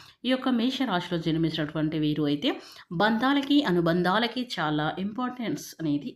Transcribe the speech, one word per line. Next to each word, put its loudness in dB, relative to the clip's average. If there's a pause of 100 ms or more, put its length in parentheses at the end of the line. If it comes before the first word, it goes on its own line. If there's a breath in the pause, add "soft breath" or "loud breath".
(240 loud breath)
ఈ -4
యొక్క 0
మేష 2
రాశిలో 0
జన్మించినటువంటి 0
వీరు 0
అయితే 0 (420 loud breath)
బంధాలకి, 2
అనుబంధాలకి 2
చాలా 0 (120)
ఇంపార్టెన్స్ -4 (100)
అనేది -2